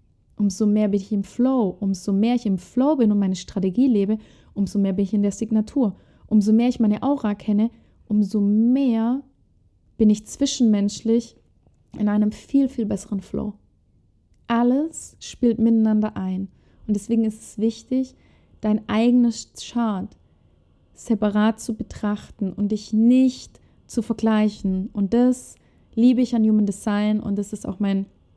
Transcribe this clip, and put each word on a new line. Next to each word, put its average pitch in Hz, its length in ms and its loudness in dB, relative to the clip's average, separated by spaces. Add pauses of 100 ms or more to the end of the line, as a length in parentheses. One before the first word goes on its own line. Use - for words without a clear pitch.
(360)
umso 208 300 0
mehr 208 240 2
bin 196 100 0
ich 196 120 -10
im 202 120 -2
Flow, 240 560 0
umso 196 320 -4
mehr 220 240 2
ich 240 100 -4
im 190 120 0
Flow 277 400 0
bin 220 140 4
und 208 80 2
meine 190 180 -2
Strategie 190 500 -2
lebe, 214 300 2 (360)
umso 202 260 -2
mehr 196 140 0
bin 196 100 -2
ich 190 100 -4
in 202 100 2
der 202 80 0
Signatur. 214 640 -2 (320)
Umso 214 240 2
mehr 233 160 4
ich 247 120 -2
meine 208 220 2
Aura 254 340 -2
kenne, 214 360 0 (360)
umso 208 340 0
mehr 233 840 2 (720)
bin 214 120 6
ich 214 180 0
zwischenmenschlich 226 1080 0 (600)
in 208 120 0
einem 208 220 0
viel, 269 360 -2
viel 240 180 -4
besseren 202 360 -6
Flow. - 320 -8 (960)
Alles 247 720 -2
spielt 233 400 -2
miteinander 220 580 2
ein. 190 320 -6 (380)
Und 208 80 -2
deswegen 226 280 -2
ist 220 180 -4
es - 180 -18
wichtig, 254 560 -4 (460)
dein 208 280 -2
eigenes 233 640 2
Chart 214 640 -6 (800)
separat 208 640 0
zu 220 160 -8
betrachten - 760 -6
und 196 180 -4
dich 208 220 -6
nicht 247 680 2 (260)
zu - 160 -6
vergleichen. 214 920 -2
Und 202 220 -4
das 247 420 0 (380)
liebe 240 280 4
ich 240 140 -2
an 226 80 2
Human 214 220 4
Design 208 540 -2
und 202 180 -6
das 202 160 -6
ist - 140 -10
auch 190 120 -8
mein 196 260 0 (320)